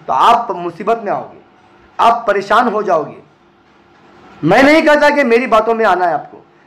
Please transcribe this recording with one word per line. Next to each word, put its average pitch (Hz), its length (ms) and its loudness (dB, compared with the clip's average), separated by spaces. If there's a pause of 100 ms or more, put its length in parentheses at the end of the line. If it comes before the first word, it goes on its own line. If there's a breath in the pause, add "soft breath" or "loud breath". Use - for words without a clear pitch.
तो - 60 -4
आप 196 380 0
मुसीबत 180 520 -6
में 190 80 -6
आओगे, 123 260 -10 (640)
आप - 280 2
परेशान 208 400 0
हो 208 160 -4
जाओगे। 151 340 -4 (1300)
मैं 202 200 2
नहीं 302 180 4
कहता 294 280 2
कि 285 140 0
मेरी 240 240 0
बातों 220 260 2
में 220 120 0
आना 180 200 0
है 165 80 0
आपको, - 320 -10 (220 soft breath)